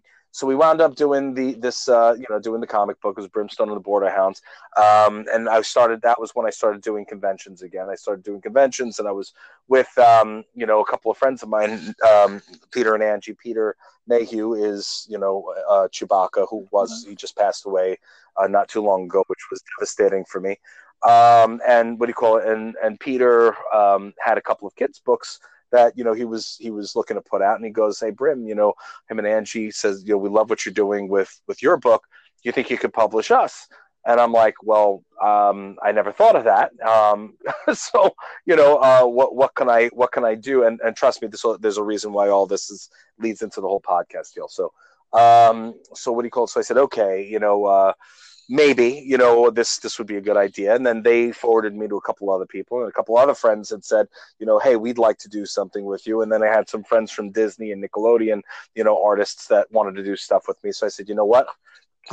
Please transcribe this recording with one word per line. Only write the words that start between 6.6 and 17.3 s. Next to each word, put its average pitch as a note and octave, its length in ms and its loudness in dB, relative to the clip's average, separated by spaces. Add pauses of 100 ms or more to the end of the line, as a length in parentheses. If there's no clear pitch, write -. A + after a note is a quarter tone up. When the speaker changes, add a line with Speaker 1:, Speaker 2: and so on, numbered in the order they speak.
Speaker 1:
doing G#2 240 -8
conventions G2 560 -10
again. F#2 280 -12
I F#2+ 40 -10
started F#2+ 300 -10
doing G2+ 180 -12
conventions, B2 560 -2
and G#2 100 -6
I - 20 -4
was G2 220 -10 (360)
with, C3 200 2 (100)
um, A2 460 4 (100)
you A#2 120 -8
know, G#2+ 140 2
a G#2 40 0
couple - 260 -4
of G#2+ 60 -4
friends C3+ 260 -4
of A2 60 -16
mine, G#2+ 460 -4 (140)
um, G2+ 340 4 (280)
Peter A2 240 0
and G#2+ 80 -2
Angie. G#2+ 320 -4
Peter A2 400 -6 (320)
Mayhew A2+ 460 -2
is, G#2 560 -6
you G#2+ 100 -10
know, G2 340 -6 (160)
uh, G2 200 2
Chewbacca, G#2+ 640 -2
who G#2 200 -12
was, G2 200 0 (120)
Speaker 2:
Mm-hmm. G2+ 80 -20
Speaker 1:
he G2+ 60 -18
just - 200 -16